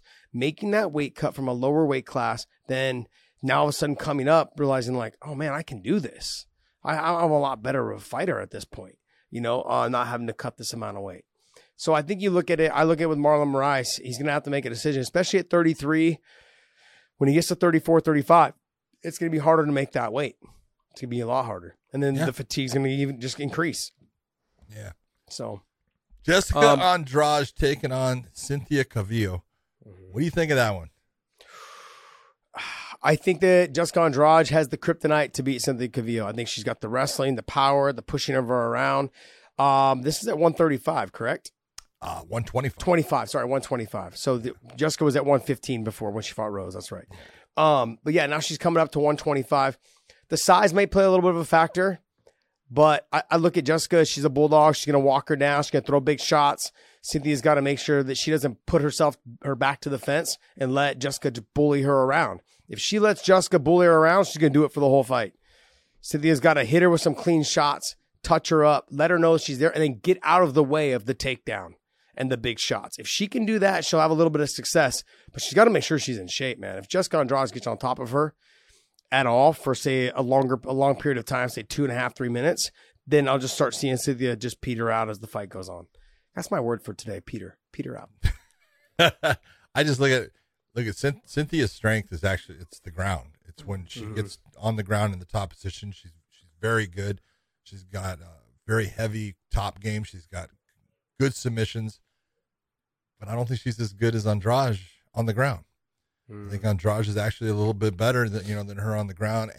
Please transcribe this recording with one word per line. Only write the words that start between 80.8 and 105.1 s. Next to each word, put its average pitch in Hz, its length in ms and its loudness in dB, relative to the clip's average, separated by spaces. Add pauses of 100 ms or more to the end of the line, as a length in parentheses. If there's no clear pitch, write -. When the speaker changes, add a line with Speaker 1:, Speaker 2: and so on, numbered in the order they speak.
Speaker 1:
period 135 240 -2
of 110 60 -10
time, 127 240 -4
say 120 120 -10
two 143 220 -4
and 131 80 -2
a 120 40 -6
half, 123 200 -4
three 123 140 -4
minutes, 131 420 -2 (340)
then 139 220 4
I'll 135 100 2
just 131 160 -6
start 131 220 -2
seeing 131 220 -2
Cynthia 123 380 -2
just 113 260 -10
peter 117 280 -4
out 110 200 0
as 104 100 -12
the 107 80 -14
fight 101 220 -10
goes 92 200 -14
on. 87 160 -16 (500)
That's 170 160 -10
my 185 80 -2
word 117 240 -4
for 104 100 -12
today, 98 280 -14
peter. - 360 -14 (140)
Peter 135 260 -12
out. - 120 -20 (920)
Speaker 2:
<laughs> 156 380 2 (380)
I 143 80 2
just 139 160 0
look 135 120 4
at, 123 180 0 (440)
look 117 140 -6
at 98 80 -6
Cyn-, - 300 -4
Cynthia's 147 460 -2
strength 110 400 -2
is 87 120 -8
actually, 92 360 -6
it's - 200 -20
the 90 120 -18
ground. 87 400 -6 (160)
It's - 180 -20
when 95 220 -10
she 123 140 -16
Speaker 1:
Mm-hmm. 107 140 -12
Speaker 2:
gets 101 240 -8 (200)
on 113 160 -2
the 107 80 -4
ground 104 300 -2
in 90 60 -10
the 90 60 -14
top 98 260 -6
position. 98 400 -12
She's, 87 200 -20 (180)
she's - 200 -20 (100)
very 110 280 0
good. 98 340 -8 (420)
She's 98 200 -20
got 92 360 -10
a 85 200 -20 (280)
very 110 200 0
heavy 107 480 -8 (180)
top 101 260 -4
game. 107 240 -6
She's 92 220 -18
got 90 240 -14 (680)
good 135 160 0
submissions, 113 640 -6 (1200)
but 101 100 -14
I 113 60 -6
don't 120 120 -4
think 120 140 -6
she's 113 180 -6
as 104 140 -4
good 113 220 0
as 107 120 -2
Andrade 110 520 0 (340)